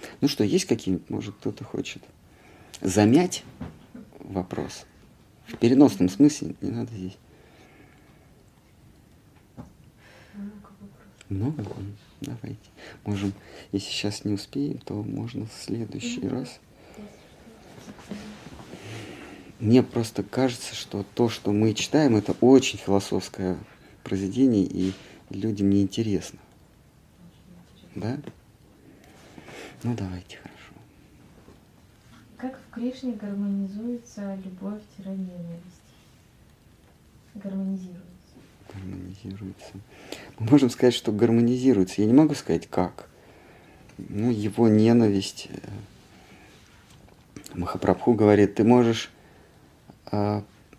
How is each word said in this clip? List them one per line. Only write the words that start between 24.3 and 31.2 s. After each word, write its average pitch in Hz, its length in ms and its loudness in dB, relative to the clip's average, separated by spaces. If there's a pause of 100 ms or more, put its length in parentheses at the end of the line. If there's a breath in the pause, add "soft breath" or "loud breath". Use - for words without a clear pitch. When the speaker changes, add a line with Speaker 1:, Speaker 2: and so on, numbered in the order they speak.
Speaker 1:
и 92 280 -2 (380 loud breath)
людям 101 400 0
неинтересно. 101 680 0 (800)
Speaker 3:
Очень - 760 -20
интересно. 143 260 -6
Speaker 1:
Да? - 80 -18 (1500 loud breath)
Ну, 120 140 -4
давайте, 92 400 -10
хорошо. - 200 -20 (1800)